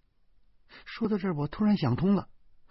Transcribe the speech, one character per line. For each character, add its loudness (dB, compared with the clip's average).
说 -6
到 -2
这 -4
儿， -2
我 -2
突 -4
然 4
想 0
通 4
了， -4